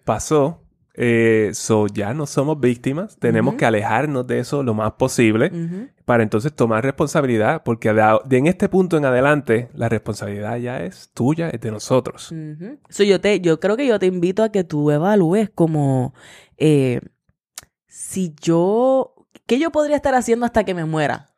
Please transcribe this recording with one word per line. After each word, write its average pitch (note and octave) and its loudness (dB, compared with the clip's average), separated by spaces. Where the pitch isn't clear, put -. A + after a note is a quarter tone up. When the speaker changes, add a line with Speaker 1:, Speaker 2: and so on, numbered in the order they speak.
Speaker 1:
pasó. D3 -2
Eh, A2+ 2
so, G#2+ 0
ya G#2 -4
no D3+ -4
somos D3+ -2
víctimas, C3 -2
tenemos A#2 2
Speaker 2:
Ujú. - -8
Speaker 1:
que C#3+ 2
alejarnos A#2+ 0
de A#2+ -2
eso C#3+ -4
lo A#2 0
más G#2+ -2
posible A#2+ 2
Speaker 2:
Ujú. F3 -8
Speaker 1:
para A2+ 2
entonces A2 -2
tomar A2+ 0
responsabilidad, C3+ 0
porque A#2 -2
de G#2+ 4
a-, A2 4
de C3 2
en C#3 2
este F#3 0
punto F#3 2
en D3 2
adelante, B2+ 2
la A#2 -4
responsabilidad G#2 -6
ya A#2+ -8
es - -14
tuya, D#3+ -2
es B2 -8
de A#2 -6
nosotros. - -4
Speaker 2:
Ujú. D#3+ -14
So, - -2
yo F#3 4
te, G#3 0
yo D#3+ 2
creo G3 0
que C#4+ -4
yo G#3+ 2
te F#3+ 0
invito F#3 0
a A3 0
que F3 0
tú D3 -2
evalúes F#3+ 2
como, C#3 0
eh, C3+ 2
si - -8
yo, G#3+ 2
¿qué B3 2
yo D#4+ -2
podría D4 0
estar C4+ 0
haciendo A#3+ 0
hasta A#3 0
que F#3+ -4
me E3+ -4
muera? D#3 -4